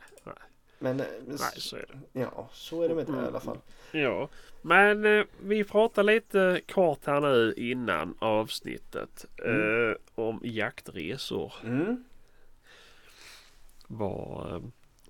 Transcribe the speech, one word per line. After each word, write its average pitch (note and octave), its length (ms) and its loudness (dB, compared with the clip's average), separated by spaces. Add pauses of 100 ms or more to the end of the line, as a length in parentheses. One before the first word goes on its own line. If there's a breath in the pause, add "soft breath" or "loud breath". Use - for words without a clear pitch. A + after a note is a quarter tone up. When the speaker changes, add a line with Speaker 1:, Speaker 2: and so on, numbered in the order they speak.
(240)
Speaker 1:
nej. - 120 -16 (440)
Speaker 2:
Men, C3+ 200 -2
eh, B2+ 60 -4 (140)
men C3+ 160 -12
Speaker 1:
Nej, - 0 - (200)
Speaker 2:
s-, C#3 80 -12
Speaker 1:
så - 120 -10
är - 100 -12 (280)
det. C3 60 -6
Speaker 2:
ja, - 340 -8
så - 280 -8
är E3 80 2
det E3 60 0
med C#3+ 100 -2
det D#3+ 80 -6
i - 20 -2
alla B2 120 -4
Speaker 1:
Mm. - 140 -6
Speaker 2:
fall. - 160 -8 (340 loud breath)
Speaker 1:
Ja, C3+ 380 0 (320 loud breath)
men, G#3 440 6
eh, G#3+ 200 6 (180)
vi G#3 200 0
pratar G#3+ 400 4
lite G3 580 4 (100)
kort E3+ 340 2
här C#3+ 160 2
nu B2 360 6
innan A2 600 -2
avsnittet, - 1080 -4 (200)
Speaker 2:
Mm. A2 460 2
Speaker 1:
eh, - 40 -2 (200)
om A2 280 -4
jaktresor. G#2+ 1120 -6 (100)
Speaker 2:
Mm. F#3+ 400 -4 (1800 loud breath)
Speaker 1:
Vad, - 680 -6
eh, E2+ 60 -8 (480)